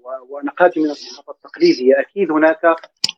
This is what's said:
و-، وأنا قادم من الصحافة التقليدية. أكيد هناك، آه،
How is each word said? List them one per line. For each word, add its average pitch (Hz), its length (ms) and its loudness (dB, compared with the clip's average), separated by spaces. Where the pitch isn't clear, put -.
و-، 127 260 -14
وأنا 143 220 -10
قادم 175 300 2
من 151 80 0
الصحافة - 420 -14
التقليدية. 139 680 0
أكيد 170 320 -4
هناك، 160 340 0
آه، 165 100 4